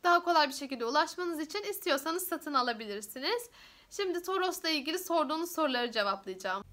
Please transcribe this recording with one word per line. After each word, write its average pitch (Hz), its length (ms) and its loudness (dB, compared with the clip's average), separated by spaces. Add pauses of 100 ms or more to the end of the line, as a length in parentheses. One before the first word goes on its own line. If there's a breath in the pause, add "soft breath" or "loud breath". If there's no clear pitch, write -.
Daha 349 200 8
kolay 320 240 6
bir 269 60 -6
şekilde 254 300 -6
ulaşmanız 320 560 0
için 349 220 -6
istiyorsanız 339 640 -2
satın 302 260 -4
alabilirsiniz. 247 960 -2 (400 loud breath)
Şimdi 349 320 -2
Toros'la 359 460 0
ilgili 311 300 0
sorduğunuz 330 540 0
soruları 247 400 0
cevaplayacağım. 196 800 -2